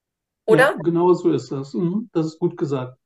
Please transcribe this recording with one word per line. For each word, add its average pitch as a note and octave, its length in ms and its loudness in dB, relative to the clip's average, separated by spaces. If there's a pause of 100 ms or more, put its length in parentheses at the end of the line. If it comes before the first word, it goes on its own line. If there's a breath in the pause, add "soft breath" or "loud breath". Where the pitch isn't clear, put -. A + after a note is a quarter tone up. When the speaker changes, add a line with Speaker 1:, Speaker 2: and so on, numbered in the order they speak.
(480)
Speaker 1:
Ja, A3+ 160 6
Speaker 2:
Oder? D4 120 2
Speaker 1:
genau E3+ 380 2
so F3 180 0
ist C3 180 -4
das. C#3 240 -10
Mhm, F#3+ 380 -2
das D#3+ 140 -2
ist D#3 120 -12
gut E3+ 180 -4
gesagt, C3 500 -6